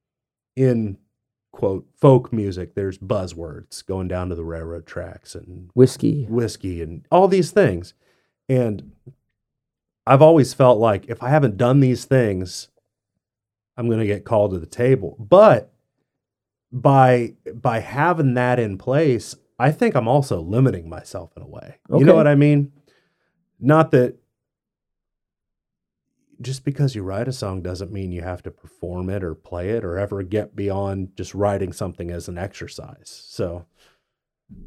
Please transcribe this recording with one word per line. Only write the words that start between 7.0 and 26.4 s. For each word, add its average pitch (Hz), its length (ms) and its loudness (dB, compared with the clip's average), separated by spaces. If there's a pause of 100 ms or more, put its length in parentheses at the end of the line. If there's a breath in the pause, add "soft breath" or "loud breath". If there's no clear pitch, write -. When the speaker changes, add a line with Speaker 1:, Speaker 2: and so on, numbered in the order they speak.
Speaker 1:
all 185 160 4
these 180 240 0
things. 95 420 0 (540)
And 120 420 -2 (1120)
I've 131 160 6
always 156 320 6
felt 123 280 4
like 107 280 0
if - 140 -10
I 120 60 -6
haven't 135 280 2
done 123 220 2
these 127 280 2
things, 101 640 -2 (1080)
I'm 120 120 -4
gonna 113 180 0
get 101 180 -4
called 104 260 2
to 92 80 -6
the 82 80 -12
table. 120 540 0
But 170 520 6 (1000)
by, 127 600 4 (200)
by 120 260 -4
having 147 540 0
that 123 240 0
in 104 200 -4
place, 135 580 -2 (240)
I 135 100 4
think 226 240 -2
I'm 113 140 0
also 131 320 0
limiting 95 480 0
myself 87 480 -14
in - 80 -20
a - 40 -20
way. - 280 -20 (140)
You - 140 2
know - 80 8
Speaker 2:
Okay. - 40 8
Speaker 1:
what 156 100 4
I 147 80 4
mean? 143 380 2 (880)
Not 156 320 4
that 123 240 2 (2250)